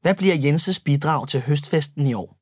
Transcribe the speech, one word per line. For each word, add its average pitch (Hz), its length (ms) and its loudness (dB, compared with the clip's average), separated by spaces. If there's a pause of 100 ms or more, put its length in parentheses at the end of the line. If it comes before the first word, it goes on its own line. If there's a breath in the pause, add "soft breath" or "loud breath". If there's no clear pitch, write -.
Hvad 190 180 2
bliver 185 240 4
Jenses 160 340 0 (100)
bidrag 143 400 2
til 131 200 -2
høstfesten 147 640 -2
i - 100 -2
år? - 80 -14 (120)